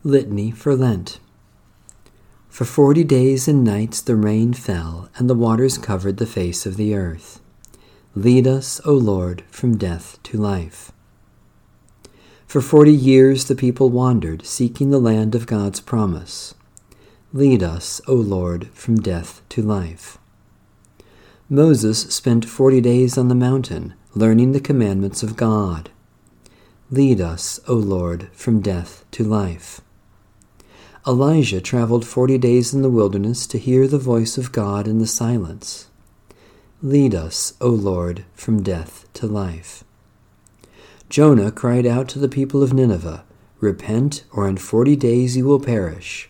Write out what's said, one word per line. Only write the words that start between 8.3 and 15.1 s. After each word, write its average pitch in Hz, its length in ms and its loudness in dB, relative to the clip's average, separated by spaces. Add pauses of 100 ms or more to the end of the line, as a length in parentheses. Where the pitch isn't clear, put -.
us, 135 380 -2
O 147 80 2
Lord, 95 560 0
from 120 260 -2
death 90 480 -8
to - 140 -8
life. 95 560 -6 (1500)
For - 140 -2
forty 151 320 8
years 131 520 6
the 127 100 0
people 127 340 0
wandered, 117 560 0
seeking 123 440 -2
the 139 120 2
land 110 340 0